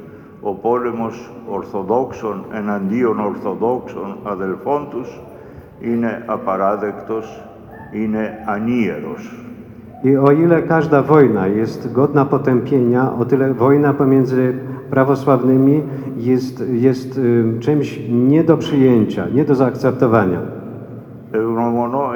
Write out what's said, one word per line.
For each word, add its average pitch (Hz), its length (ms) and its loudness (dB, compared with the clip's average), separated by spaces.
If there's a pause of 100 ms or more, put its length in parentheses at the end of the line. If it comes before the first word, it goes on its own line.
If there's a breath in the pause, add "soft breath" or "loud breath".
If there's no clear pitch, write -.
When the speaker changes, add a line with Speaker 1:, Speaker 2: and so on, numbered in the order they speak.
(420 loud breath)
Speaker 1:
ο 101 120 -4
πόλεμος 113 800 -4 (180)
Ορθοδόξων 101 960 -4 (100)
εναντίον 104 640 -2
Ορθοδόξων 101 1040 -4
αδελφών 101 680 -4
τους - 300 -12 (600 loud breath)
είναι 117 460 -2
απαράδεκτος, 101 1160 -4 (500)
είναι 107 520 -4
ανίερος. 104 960 -4 (600)
Speaker 2:
I 135 140 4
o 139 140 6
ile 165 300 4
każda 151 400 2
wojna 127 460 4
jest 110 440 -2
godna 135 340 2
potępienia, 127 960 2
o 117 60 0
tyle 131 280 2
wojna 139 400 4
pomiędzy 131 600 2 (360 loud breath)
prawosławnymi 135 960 4 (340 loud breath)
jest, 123 540 -2
jest, 127 460 0
em, 117 420 2
czymś 143 400 0 (100)
nie 131 340 4
do 165 140 4
przyjęcia, 117 760 2
nie 143 120 4
do 143 100 4
zaakceptowania. 117 840 2 (960)
Speaker 1:
Ευγνωμονώ 117 800 -2